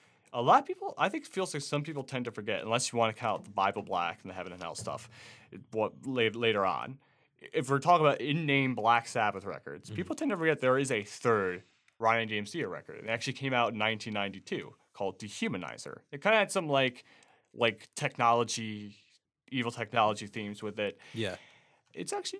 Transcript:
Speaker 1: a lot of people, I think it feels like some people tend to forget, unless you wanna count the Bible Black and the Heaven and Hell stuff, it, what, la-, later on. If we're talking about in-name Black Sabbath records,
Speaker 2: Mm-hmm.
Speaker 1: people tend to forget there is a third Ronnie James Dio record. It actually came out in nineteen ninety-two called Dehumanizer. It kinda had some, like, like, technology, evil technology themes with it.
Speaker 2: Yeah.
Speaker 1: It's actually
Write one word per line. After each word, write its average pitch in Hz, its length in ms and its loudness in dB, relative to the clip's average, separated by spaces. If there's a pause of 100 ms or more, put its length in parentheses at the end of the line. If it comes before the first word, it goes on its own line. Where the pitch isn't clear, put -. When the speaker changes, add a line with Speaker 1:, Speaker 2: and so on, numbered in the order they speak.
(340)
Speaker 1:
a 123 80 -2
lot 180 180 8
of 294 80 -2
people, 370 300 -8
I 190 120 2
think 302 160 -6
it - 60 -18
feels 190 220 -4
like 143 100 -6
some 147 180 -2
people 147 220 -8
tend 127 220 -6
to 120 60 -6
forget, 104 300 -4
unless 113 320 0
you 120 60 0
wanna 110 140 4
count 107 320 -2
the 101 60 -18
Bible 98 300 2
Black 87 400 -2
and 95 80 -14
the 92 60 -10
Heaven 90 180 -8
and 90 80 -12
Hell 82 140 -8
stuff, - 340 -8 (420)
it, 95 100 -16 (100)
what, 110 220 -2 (120)
la-, 123 280 4
later 110 320 4
on. 80 340 -2 (540)
If 139 160 -2
we're 139 100 4
talking 160 260 6
about 143 160 4
in-name 139 540 2
Black 117 320 4
Sabbath 101 380 0
records, 73 440 -10
Speaker 2:
Mm-hmm. - 60 -10
Speaker 1:
people 233 200 -4
tend 285 160 -2
to 190 60 0
forget 160 240 2
there 127 180 4
is 135 120 0
a 104 120 0
third 98 580 2 (380)
Ronnie 113 260 4
James 104 260 -4
Dio 147 160 -4
record. 78 380 -12
It 110 40 -6
actually 117 240 -2
came 135 200 -4
out 120 200 4
in 113 40 -6
nineteen 107 380 -2
ninety-two 101 580 -6 (200)
called 95 260 -4
Dehumanizer. 98 800 -6 (120)
It 143 120 -12
kinda 220 160 4
had 196 120 0
some, 175 160 -2
like, 135 360 2 (500)
like, 117 420 0
technology, 113 1000 0 (560)
evil 120 200 -2
technology 107 540 0
themes 104 380 -10
with 104 160 -6
it. 101 180 -2 (160)
Speaker 2:
Yeah. 101 220 -4 (580)
Speaker 1:
It's - 200 -8
actually 392 260 -8